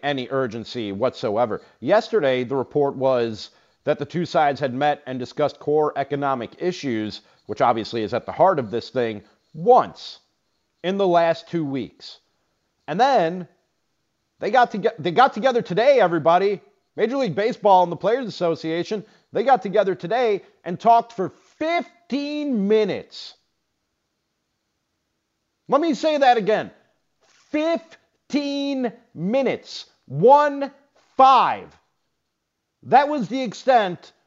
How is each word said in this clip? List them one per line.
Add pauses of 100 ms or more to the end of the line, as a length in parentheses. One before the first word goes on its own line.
any
urgency
whatsoever. (200)
Yesterday,
the
report
was (340)
that
the
two
sides
had
met
and
discussed
core
economic
issues, (240)
which
obviously
is
at
the
heart
of
this
thing, (320)
once (640)
in
the
last
two
weeks. (680)
And
then (880)
they
got
toge-,
they
got
together
today,
everybody. (340)
Major
League
Baseball
and
the
Players
Association, (280)
they
got
together
today (220)
and
talked
for (280)
fifteen
minutes. (2250)
Let
me
say
that
again. (800)
Fifteen (220)
minutes. (200)
One (460)
five. (1080)
That
was
the
extent (140)